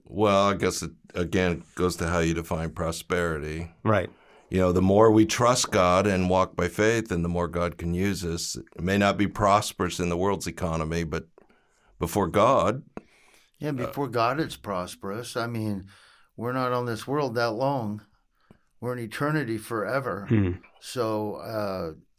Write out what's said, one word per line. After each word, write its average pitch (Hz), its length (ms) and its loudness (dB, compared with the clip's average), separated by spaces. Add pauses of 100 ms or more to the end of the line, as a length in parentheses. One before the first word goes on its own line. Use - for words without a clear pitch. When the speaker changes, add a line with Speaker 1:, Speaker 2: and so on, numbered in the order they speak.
Speaker 1:
Well, 101 460 4
I 98 60 2
guess 87 260 0
it, 87 100 -8 (240)
again, 87 480 0 (120)
goes 90 220 0
to 85 100 -2
how 87 120 0
you 82 140 2
define 82 380 -4
prosperity. 82 1000 -4 (140)
Speaker 2:
Right. 104 240 2 (400)
Speaker 1:
You 92 100 2
know, 90 140 4
the 92 80 2
more 101 280 8
we 107 160 8
trust 120 460 2
God 92 340 4
and 92 240 2
walk 92 280 2
by 87 100 2
faith, 110 460 2
and 85 100 0
the 87 60 -2
more 87 180 0
God 87 300 -4
can 85 160 -4
use 95 320 -2
us. 85 320 -6
It - 260 -14
may 95 140 2
not 101 200 4
be 98 100 2
prosperous 98 760 0
in 87 80 0
the 87 80 0
world's 92 300 -2
economy, 82 580 -4
but 80 220 -6 (680)
before 92 300 0
God, 110 560 2 (760)
Speaker 3:
Yeah, 143 100 -6
Speaker 1:
uh, 147 40 -4
Speaker 3:
before 127 360 -6
God, 120 320 0
it's - 160 -8
prosperous. 101 800 -8
I 117 100 -4
mean, 107 380 -4 (500)
we're 117 160 -6
not 127 220 -2
on 123 120 -2
this 110 220 -6
world 139 280 -2
that 117 180 0
long. 113 480 -2 (760)
We're 123 140 -6
in 123 60 -8
eternity 123 580 -2
forever. 107 720 -4
Speaker 2:
Hmm. 101 220 4 (300)
Speaker 3:
So, 107 560 -4
uh, 98 540 -6 (280)